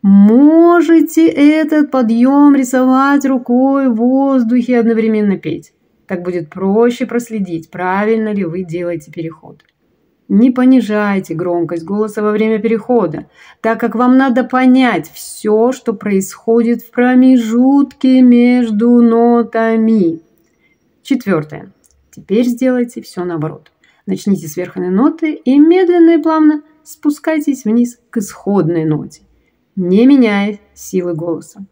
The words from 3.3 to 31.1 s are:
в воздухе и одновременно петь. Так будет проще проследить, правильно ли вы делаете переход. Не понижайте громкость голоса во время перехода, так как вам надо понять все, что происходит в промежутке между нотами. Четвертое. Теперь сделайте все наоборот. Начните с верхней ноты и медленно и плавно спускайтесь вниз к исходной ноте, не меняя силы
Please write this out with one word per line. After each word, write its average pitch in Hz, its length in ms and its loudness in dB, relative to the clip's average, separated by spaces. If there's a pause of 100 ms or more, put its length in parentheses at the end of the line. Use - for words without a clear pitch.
в 233 80 0
воздухе 247 800 0
и - 20 0
одновременно 214 640 0
петь. - 360 -12 (340)
Так 180 160 -8
будет 175 260 -8
проще 220 560 -2
проследить, 202 680 -8
правильно 208 640 -4
ли 202 100 -4
вы 175 200 -8
делаете 170 480 -10
переход. - 520 -16 (640)
Не 220 240 4
понижайте 208 840 0
громкость 170 500 -6
голоса 208 360 -6
во 208 100 -2
время 214 280 -2
перехода, 214 680 -2 (340)
так 220 180 -2
как 233 160 -4
вам 247 220 2
надо 262 260 0
понять 254 680 0
все, 220 600 -2
что 247 220 -8
происходит 226 880 -2
в - 100 -20
промежутке 254 1300 2
между 240 800 2
нотами. 226 1160 0 (840)
Четвертое. 190 680 -6 (400)
Теперь 226 340 -4
сделайте 247 560 -4
все - 220 -12
наоборот. 156 480 -10 (340)
Начните 185 420 -4
с 151 100 -12
верхней 180 320 -8
ноты 311 440 -2
и 262 260 -2
медленно 339 560 4
и 302 60 0
плавно 311 400 0 (220)
спускайтесь 294 800 -4
вниз 240 360 -2 (100)
к - 80 -8
исходной 175 680 -2
ноте, - 380 -6 (540)
не 185 300 0
меняя 214 540 2 (140)
силы 175 400 -6